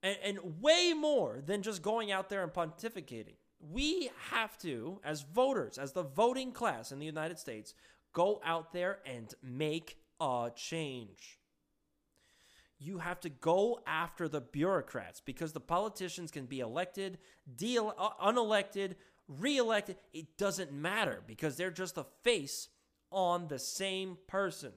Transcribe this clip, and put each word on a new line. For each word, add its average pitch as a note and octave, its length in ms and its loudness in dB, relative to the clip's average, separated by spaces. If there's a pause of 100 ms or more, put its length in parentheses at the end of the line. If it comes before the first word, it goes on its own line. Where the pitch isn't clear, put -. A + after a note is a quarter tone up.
And, G3 220 0
and G3+ 140 0 (220)
way E4+ 340 8
more A#3 500 4
than G3 180 0
just G3 200 -4
going G#3+ 300 0
out F#3+ 160 0
there G3 140 0
and E3 100 -2
pontificating. D#3+ 840 -6 (240)
We C#4 500 0 (200)
have A3+ 280 0
to, D3 440 -6
as D3 200 -4
voters, F#3+ 560 2
as C#3 120 -6
the F3+ 140 -2
voting A#3+ 480 2
class C#3 400 -2
in C#3 80 -8
the D3+ 60 -6
United D#3+ 340 -4
States, A2 340 -10 (380)
go G3 320 4
out E3 280 0
there F3+ 320 -2
and A#2+ 380 -10
make D3+ 540 -4 (240)
a B2 340 0
change. C3 840 -8 (1400)
You F3 200 -8
have F3 240 -4
to F3+ 60 -4
go F#3 560 4
after E3 440 -2
the D3 120 -2
bureaucrats C#3 800 0
because D3+ 320 -6
the D#3 80 -8
politicians F3+ 680 -2
can C3+ 160 -10
be B2+ 140 -6
elected, D#3 580 -4 (340)
de-, G#3+ 260 0
uh, G#3+ 320 0 (120)
unelected, G3 720 2 (320)
reelected. A3 680 2 (160)
It D#3 260 -12
doesn't F#3 340 0
matter D3+ 540 0
because B2 300 -2
they're F3+ 160 -2
just F3+ 260 -6
a C#3+ 80 -6 (160)
face G#3 460 0 (420)
on F3 380 2
the C#3+ 100 -4
same F#3+ 600 -4 (100)
person. F3+ 480 -2